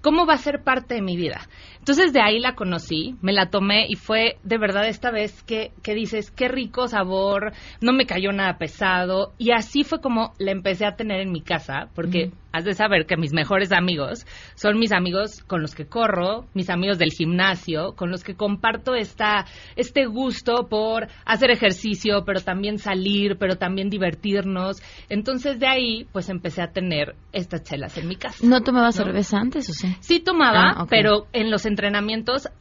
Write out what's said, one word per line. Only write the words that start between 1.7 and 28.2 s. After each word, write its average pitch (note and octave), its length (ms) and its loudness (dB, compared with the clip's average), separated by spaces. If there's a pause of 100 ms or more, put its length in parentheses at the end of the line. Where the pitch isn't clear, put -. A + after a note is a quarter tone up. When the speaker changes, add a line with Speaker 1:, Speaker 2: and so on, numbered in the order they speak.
Speaker 1:
Entonces, C#4+ 360 4
de B3+ 80 6
ahí G#3+ 160 4
la B3+ 160 -2
conocí, F3+ 680 -4
me G3 120 0
la F#3 160 2
tomé G3+ 380 2
y G#3 80 -4
fue A3 460 0
de A3 160 -2
verdad G#3 300 0
esta A#3+ 220 -4
vez G#3+ 320 -4
que, A3 300 -6 (100)
que G#3+ 120 -4
dices, A3 360 -4
"Qué B3 180 -2
rico B3 400 -4
sabor, G3 640 0 (280)
no A#3+ 140 4
me C4 100 4
cayó F#3+ 280 -2
nada F#3+ 260 0
pesado". F#3 800 0
Y A#3 140 2
así A#3 320 2
fue - 180 -4
como A3+ 360 -2
la G3 120 -2
empecé F#3+ 360 -2
a G#3 100 -2
tener G#3 240 -4
en F#3+ 120 -6
mi D#3+ 100 -6
casa, D3+ 520 -6
porque F3 340 -2
Speaker 2:
Ujú. - 80 -14 (160)
Speaker 1:
has E3 120 -4
de G3+ 80 -2
saber G3 320 2
que E3 140 -2
mis D#3 160 -2
mejores F#3+ 380 0
amigos E3+ 540 0 (280)
son G#3 240 0
mis A3+ 140 2
amigos F#3 540 -2
con F3 140 -2
los D3+ 140 -6
que D#3 120 -12
corro, G#3+ 680 -2
mis F#3 160 -4
amigos F#3 280 0
del D#3 120 4
gimnasio, F3 840 -2
con F3 140 -4
los F3+ 140 -8
que F#3+ 100 -10
comparto A3 600 -2
esta, G#3 500 0 (320)
este C4 300 0
gusto A#3+ 640 -2
por A3 380 -2 (180)
hacer A3+ 240 4
ejercicio, G#3 720 2
pero F#3+ 160 -2
también G3+ 380 -4
salir, G3+ 600 0
pero F#3 180 0
también F#3+ 340 -2
divertirnos. F#3+ 920 -2 (280)
Entonces, B3+ 500 -2
de C4 60 2
ahí, A#3+ 460 0
pues, F#3+ 180 -6
empecé F3 320 -4
a E3+ 100 -4
tener E3+ 420 -2 (200)
estas F3 300 -4
chelas C#3+ 340 -8
en D#3+ 100 -6
mi F#3 80 -6
casa. - 300 -10